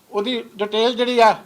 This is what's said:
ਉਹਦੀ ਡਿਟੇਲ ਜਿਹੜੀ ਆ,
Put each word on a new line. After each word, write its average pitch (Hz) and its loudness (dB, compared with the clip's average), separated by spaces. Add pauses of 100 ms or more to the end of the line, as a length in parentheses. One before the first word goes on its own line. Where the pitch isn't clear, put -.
(120)
ਉਹਦੀ 226 -4 (140)
ਡਿਟੇਲ 214 -2
ਜਿਹੜੀ 240 -2
ਆ, 220 6 (100)